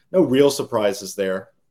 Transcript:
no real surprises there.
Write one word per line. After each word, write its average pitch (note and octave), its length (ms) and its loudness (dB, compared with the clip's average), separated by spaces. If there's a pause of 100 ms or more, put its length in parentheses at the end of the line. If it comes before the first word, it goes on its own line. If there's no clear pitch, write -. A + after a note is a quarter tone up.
(120)
no F#3 100 2
real C#3 280 4
surprises G#2 680 -4
there. F#2+ 340 -4 (220)